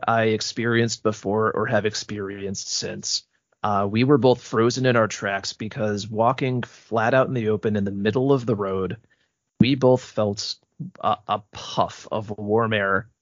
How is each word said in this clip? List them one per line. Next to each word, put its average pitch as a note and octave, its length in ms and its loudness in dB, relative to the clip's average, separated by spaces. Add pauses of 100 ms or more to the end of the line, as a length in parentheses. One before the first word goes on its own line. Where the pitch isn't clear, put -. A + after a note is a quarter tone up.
I A2+ 180 4
experienced A#2 800 0
before G#2+ 500 0
or G#2+ 140 0
have A2 200 2
experienced G2+ 840 -6
since. - 540 -6 (400)
Uh, G2+ 280 0
we A2+ 140 2
were C#3+ 140 4
both B2 240 4
frozen B2 420 0
in B2 120 4
our A2 120 4
tracks G2 460 -6
because G#2+ 520 -4
walking A#2+ 560 0
flat A2+ 520 -2
out C3 140 4
in C3 60 -4
the A2+ 140 -2
open G#2+ 280 0
in G2+ 80 0
the G2+ 60 -2
middle A2 420 2
of B2+ 120 2
the A2+ 100 0
road, F#2+ 440 -4 (600)
we B2+ 160 4
both B2+ 280 4
felt - 540 -4 (440)
a, G#2 160 0 (100)
a G#2 120 -2 (120)
puff - 640 -6
of G2+ 240 -6
warm A2 380 0
air G2 340 2 (140)